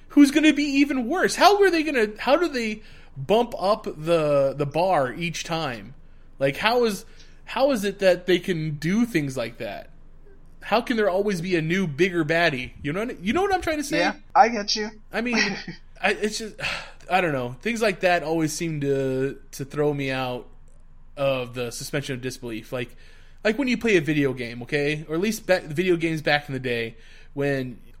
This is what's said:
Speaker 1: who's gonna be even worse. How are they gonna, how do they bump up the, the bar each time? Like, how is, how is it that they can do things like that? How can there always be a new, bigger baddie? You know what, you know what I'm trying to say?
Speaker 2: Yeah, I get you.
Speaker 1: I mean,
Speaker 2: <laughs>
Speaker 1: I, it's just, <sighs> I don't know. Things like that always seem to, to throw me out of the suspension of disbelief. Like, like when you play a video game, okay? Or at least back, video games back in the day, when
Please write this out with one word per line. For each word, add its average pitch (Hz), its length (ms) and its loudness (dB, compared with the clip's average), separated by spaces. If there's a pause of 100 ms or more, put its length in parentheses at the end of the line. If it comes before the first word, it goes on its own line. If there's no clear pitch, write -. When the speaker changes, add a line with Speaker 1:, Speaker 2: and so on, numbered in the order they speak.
Speaker 1:
who's 285 220 8
gonna 302 240 6
be 285 100 0
even 277 420 2
worse. 320 280 0
How 403 280 8
are 381 80 6
they 330 120 2
gonna, 269 260 0 (100)
how 277 180 2
do 349 120 2
they 226 320 -4 (360)
bump 214 420 0
up 214 260 0
the, 151 720 2
the 143 80 -2
bar 151 480 0
each 170 320 -6
time? 135 500 -6 (440)
Like, 139 180 0
how 233 280 2
is, 208 200 -2 (400)
how 269 280 0
is 202 120 -2
it 196 140 -4
that 180 280 2
they 180 120 4
can 156 380 -4
do 190 280 0
things 143 320 -2
like 117 220 -6
that? 101 320 -10 (720)
How 220 180 2
can 240 160 -2
there 208 140 2
always 196 320 0
be 185 140 0
a 160 60 2
new, 175 240 0
bigger 170 380 2
baddie? 151 460 0 (120)
You 143 100 -4
know 196 120 -4
what, 240 160 -8
you 185 120 -2
know 349 100 2
what 403 100 0
I'm 370 80 2
trying 320 180 -2
to 294 60 -4
say? 302 140 -2
Speaker 2:
Yeah, - 160 0 (200)
I 208 140 8
get 208 280 -4
you. 214 120 -4 (240)
Speaker 1:
I 208 80 -4
mean, 240 160 -2
Speaker 2:
<laughs> 202 640 -6
Speaker 1:
I, 190 100 2
it's 202 260 -4
just, 214 160 -10 (280)
<sighs> - 280 -16
I 185 100 4
don't 170 120 0
know. 127 280 -4
Things 226 220 -4
like 202 180 0
that 175 220 2
always 160 300 0
seem 160 300 -4
to, 135 560 0 (140)
to 139 120 -10
throw 147 280 -2
me 139 180 -4
out 131 360 -4 (680)
of 131 380 -2
the 123 180 -6
suspension 135 420 -6
of 123 80 -8
disbelief. 120 500 -10
Like, 123 220 -6 (500)
like 220 140 0
when 277 100 0
you 240 100 0
play 220 180 4
a 170 40 4
video 147 320 0
game, 120 300 -8
okay? 147 460 -2
Or 151 60 -4
at 165 60 0
least 220 260 -2
back, 185 180 2
video 170 320 0
games 160 260 -2
back 147 260 0
in 139 40 -8
the 127 80 -4
day, 117 360 -4 (380)
when 135 460 -2 (200)